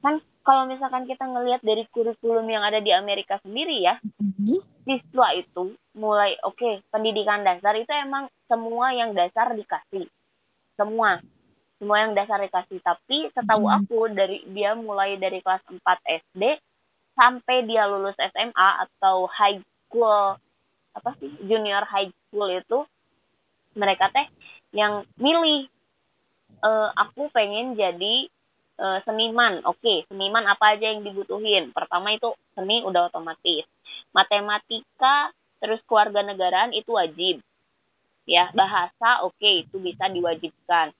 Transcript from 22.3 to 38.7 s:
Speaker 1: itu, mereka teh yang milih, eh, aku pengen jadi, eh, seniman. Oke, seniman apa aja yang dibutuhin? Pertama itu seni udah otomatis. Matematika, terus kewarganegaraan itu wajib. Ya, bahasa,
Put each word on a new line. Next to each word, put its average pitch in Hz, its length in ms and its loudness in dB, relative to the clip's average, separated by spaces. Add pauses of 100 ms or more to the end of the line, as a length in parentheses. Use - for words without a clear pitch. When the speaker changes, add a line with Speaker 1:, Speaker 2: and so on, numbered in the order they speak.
Speaker 1:
itu, 226 400 -2 (880)
mereka 196 320 2
teh 277 160 0 (480)
yang 208 320 0 (160)
milih, 302 480 2 (960)
eh, 214 320 2
aku 262 320 -2
pengen 226 480 -2
jadi, 202 480 -2 (560)
eh, 190 240 -2
seniman. 220 640 0
Oke, 196 400 -2
seniman 196 400 -2
apa 214 320 4
aja 220 160 -2
yang 208 80 -10
dibutuhin? 196 720 -2
Pertama 185 400 -2
itu 233 160 -4 (240)
seni 202 320 -2
udah 175 240 2
otomatis. 165 560 -6 (480)
Matematika, 208 1120 0 (320)
terus 220 240 -4
kewarganegaraan 202 880 0
itu 220 240 -6
wajib. 170 480 -2 (840)
Ya, 175 320 4
bahasa, 190 640 2